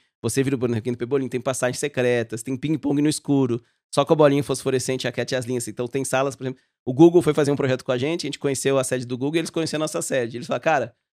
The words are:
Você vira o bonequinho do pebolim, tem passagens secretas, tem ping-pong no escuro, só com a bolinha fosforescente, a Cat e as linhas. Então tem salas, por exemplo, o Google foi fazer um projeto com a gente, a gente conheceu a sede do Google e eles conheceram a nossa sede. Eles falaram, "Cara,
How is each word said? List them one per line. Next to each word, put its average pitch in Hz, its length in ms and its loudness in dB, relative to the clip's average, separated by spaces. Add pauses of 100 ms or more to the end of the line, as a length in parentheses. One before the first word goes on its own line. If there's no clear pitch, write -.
(220)
Você 120 200 -2
vira 135 140 0
o 117 40 -2
bonequinho 120 360 -2
do 117 40 -10
pebolim, 131 280 -2
tem 123 140 -6
passagens 127 380 -2
secretas, 123 640 -2
tem 135 120 -6
ping-pong 143 460 -2
no 151 80 2
escuro, 135 520 0 (320)
só 143 120 2
com - 80 4
a - 20 0
bolinha 143 280 6
fosforescente, 131 640 -2
a 117 40 -4
Cat 117 220 -4
e - 20 0
as 113 100 -4
linhas. 120 220 -4
Então 117 200 -6
tem 135 180 -4
salas, 135 300 -2
por 131 100 -10
exemplo, 131 160 -8 (260)
o 131 60 -2
Google 170 280 8
foi 151 120 2
fazer 143 180 2
um 143 40 2
projeto 131 300 0
com 135 60 -2
a 127 60 2
gente, 151 280 -2
a - 20 -6
gente 139 120 -8
conheceu 135 400 0
a 127 40 0
sede 127 220 -4
do 123 120 -6
Google 143 180 -2
e 165 40 2
eles 160 120 -6
conheceram 156 300 -2
a 156 40 -2
nossa 170 160 -4
sede. 123 360 -4
Eles 123 100 -12
falaram, 131 160 -4
"Cara, 139 320 0 (180)